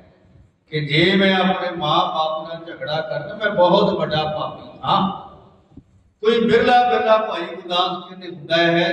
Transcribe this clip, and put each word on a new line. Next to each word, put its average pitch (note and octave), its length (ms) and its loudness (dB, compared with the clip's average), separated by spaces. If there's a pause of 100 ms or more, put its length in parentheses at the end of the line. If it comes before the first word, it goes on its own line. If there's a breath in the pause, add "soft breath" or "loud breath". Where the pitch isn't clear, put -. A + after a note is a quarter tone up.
(720)
ਕਿ D3+ 140 -4
ਜੇ E3+ 300 2
ਮੈਂ G3 200 4
ਆਪਣੇ F#3 420 0
ਮਾਂ-ਬਾਪ D#3+ 680 -2
ਨਾਲ E3 180 -12
ਝਗੜਾ D#3 360 -6
ਕਰਦਾ, - 340 -8
ਮੈਂ E3 140 -4
ਬਹੁਤ F#3+ 500 4
ਵੱਡਾ D#3 240 -2
ਪਾਪੀ - 600 -8
ਹਾਂ। F#3+ 180 2 (1200)
ਕੋਈ A#3 180 4
ਬਿਰਲਾ, A#3+ 480 4
ਬਿਰਲਾ A3 280 4
ਭਾਈ F3 280 -4
ਗੁਰਦਾਸ F3 640 -4
ਕਹਿੰਦੇ F3+ 200 -16
ਹੁੰਦਾ D#3+ 280 -4
ਹੈ, E3+ 360 4